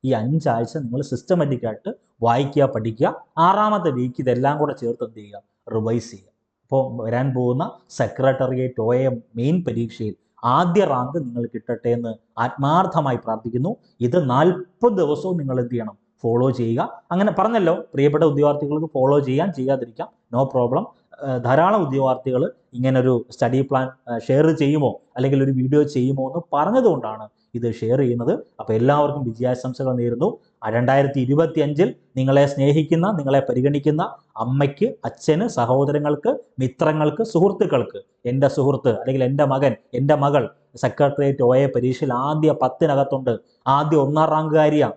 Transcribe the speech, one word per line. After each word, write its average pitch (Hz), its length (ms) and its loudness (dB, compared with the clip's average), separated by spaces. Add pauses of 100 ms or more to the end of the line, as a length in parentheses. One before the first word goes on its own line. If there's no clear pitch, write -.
ഈ 131 60 0
അഞ്ചാഴ്ച 120 640 -2
നിങ്ങൾ 127 240 -6
സിസ്റ്റമാറ്റിക് 139 640 -2
ആയിട്ട് 110 260 -8 (280)
വായിക്കുക, 135 420 2
പഠിക്കുക. 113 600 -2 (120)
ആറാമത്തെ 196 520 2
വീക്ക് 127 300 -4
ഇതെല്ലാം 131 380 0
കൂടെ 147 160 -2
ചേർത്ത് 120 300 -6
എന്ത് 117 140 -12
ചെയ്യുക, 104 240 -20 (320)
റിവൈസ് 113 380 -2
ചെയ്യുക. 98 160 -20 (360)
അപ്പോൾ 117 420 -4
വരാൻ 123 280 -2
പോകുന്ന 123 380 -2 (180)
സെക്രട്ടേറിയറ്റ് 127 920 -2
ഒ 117 140 2
എ 131 140 0
മെയിൻ 127 580 -4
പരീക്ഷയിൽ 113 480 -6 (280)
ആദ്യ 170 400 2
റാങ്ക് 139 440 -2
നിങ്ങൾ 120 180 -6
കിട്ടട്ടെ 117 440 -6
എന്ന് 117 260 -2 (240)
ആത്മാർത്ഥമായി 143 760 0
പ്രാർത്ഥിക്കുന്നു. 120 600 -4 (260)
ഇത് 127 280 0
നാൽപത് 180 640 0
ദിവസവും 170 440 -2
നിങ്ങൾ 131 220 -2
എന്ത് 120 120 -4
ചെയ്യണം, 110 260 -6 (260)
ഫോളോ 120 260 2
ചെയ്യുക. 117 600 -4
അങ്ങനെ 196 280 2
പറഞ്ഞല്ലോ, 196 420 2 (120)
പ്രിയപ്പെട്ട 143 300 2
ഉദ്യോഗാർത്ഥികൾക്ക് 147 680 2
ഫോളോ 139 260 4
ചെയ്യാൻ, 143 340 -2
ചെയ്യാതിരിക്കാം, 131 540 -4 (280)
no 131 80 2
problem. 131 420 0 (380)
ഏഹ്, 127 200 -4
ധാരാളം 165 440 2
ഉദ്യോഗാർത്ഥികൾ 131 640 0 (220)
ഇങ്ങനൊരു 127 580 2
സ്റ്റഡി 127 300 0
പ്ലാൻ, 131 520 -4
ഏഹ്, 117 140 -6
ഷെയർ 156 240 4
ചെയ്യുമോ 147 500 0 (140)
അല്ലെങ്കിൽ 135 280 0
ഒരു 139 80 0
വീഡിയോ 131 320 2
ചെയ്യുമോ 135 460 -2
എന്ന് 160 120 -6 (120)
പറഞ്ഞതുകൊണ്ടാണ് 143 760 0 (240)
ഇത് 117 200 -2
ഷെയർ 117 260 -2
ചെയ്യുന്നത്. 127 400 0 (200)
അപ്പോൾ 113 140 -4
എല്ലാവർക്കും 143 500 2
വിജയാശംസകൾ 123 680 -4
നേരുന്നു. 120 440 -2 (260)
ആ, 110 60 -6
രണ്ടായിരത്തി 135 500 2
ഇരുപത്തിയഞ്ചിൽ 151 760 0 (220)
നിങ്ങളെ 135 280 4
സ്നേഹിക്കുന്ന, 151 680 2
നിങ്ങളെ 139 280 0
പരിഗണിക്കുന്ന 147 760 0 (220)
അമ്മയ്ക്ക്, 139 580 0 (100)
അച്ഛന്, 160 420 0
സഹോദരങ്ങൾക്ക്, 143 920 0 (200)
മിത്രങ്ങൾക്ക്, 151 640 0
സുഹൃത്തുക്കൾക്ക്, 165 800 0 (240)
എൻ്റെ 135 220 2
സുഹൃത്ത് 135 420 0
അല്ലെങ്കിൽ 131 340 -2
എൻ്റെ 143 220 0
മകൻ, 135 300 0 (180)
എൻ്റെ 139 220 2
മകൾ 139 340 0 (260)
സെക്രട്ടേറിയറ്റ് 139 680 0
ഒ 123 120 6
എ 139 100 4
പരീക്ഷയിൽ 131 480 -2
ആദ്യ 147 480 2
പത്തിനകത്തുണ്ട്, 135 800 0 (280)
ആദ്യ 151 300 2
ഒന്നാം 147 280 2
റാങ്കുകാരിയാ 151 720 2